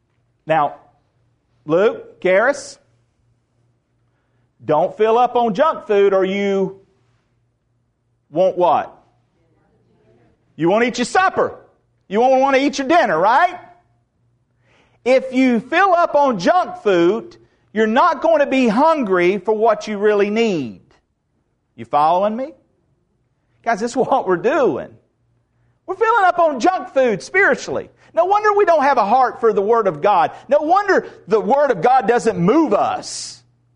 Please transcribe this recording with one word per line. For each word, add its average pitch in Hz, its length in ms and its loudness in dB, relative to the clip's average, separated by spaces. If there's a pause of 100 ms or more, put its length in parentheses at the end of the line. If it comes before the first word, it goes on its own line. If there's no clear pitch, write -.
(440)
Now, 156 360 -2 (840)
Luke, 180 560 -2
Karis, 214 560 -2 (1900)
don't 151 360 -2
fill 220 180 2
up 247 180 0
on 240 200 0
junk 277 320 -2
food 202 260 2
or 190 140 0
you 196 580 -4 (1400)
won't 175 300 0
what? 147 360 0 (1600)
You 156 120 0
won't 214 160 2
eat 240 140 -4
your 247 80 -2
supper. 370 500 -2 (520)
You 190 100 -4
won't 262 220 2
want 269 160 2
to 262 60 2
eat 285 160 -4
your 269 100 -6
dinner, 269 280 2
right? 262 440 2 (1400)
If 254 280 0
you 254 280 2
fill 370 340 0
up 330 220 0
on 269 240 0
junk 320 380 0
food, 196 580 0 (360)
you're 220 140 0
not 269 340 0
going 320 200 2
to 285 60 2
be 262 200 0
hungry 208 720 0
for 214 160 -2
what 214 320 0
you 214 100 -8
really 208 320 2
need. 180 520 -4 (960)
You 117 80 -16
following 190 520 0
me? 269 160 -10 (1120)
Guys, 226 160 -4
this 233 140 -6
is - 40 -8
what 214 300 -2
we're 185 120 0
doing. 165 580 -2 (880)
We're 359 80 -8
filling 440 300 0
up 349 160 0
on 302 180 0
junk 339 300 -2
food 247 340 0
spiritually. 277 680 -2 (220)
No 330 120 2
wonder 415 300 0
we 415 100 2
don't 330 180 2
have 269 160 2
a 208 80 2
heart 240 320 0
for 226 140 2
the 202 100 0
Word 220 240 2
of 156 160 -4
God. 180 300 2 (160)
No 294 140 2
wonder 359 460 0 (200)
the 208 120 0
Word 269 300 0
of 202 100 -2
God 240 280 2
doesn't 226 280 0
move 214 380 2
us. - 680 -6 (360)